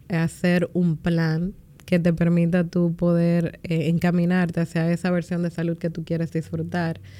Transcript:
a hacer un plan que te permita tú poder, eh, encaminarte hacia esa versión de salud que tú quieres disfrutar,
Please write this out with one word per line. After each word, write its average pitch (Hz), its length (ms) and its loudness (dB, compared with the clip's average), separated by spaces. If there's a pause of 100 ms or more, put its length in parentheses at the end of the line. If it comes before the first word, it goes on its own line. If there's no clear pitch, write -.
a 165 140 0
hacer 175 500 0
un 175 240 2
plan 165 560 0 (320)
que 180 140 2
te 170 140 2
permita 170 520 2
tú 170 320 0
poder, 170 680 2
eh, 165 240 0
encaminarte 175 720 2
hacia 165 320 0
esa 175 180 -2
versión 175 320 -2
de 175 80 -2
salud 165 280 -4
que 170 120 -4
tú 165 140 -8
quieres 165 280 -4
disfrutar, 165 680 -4 (200)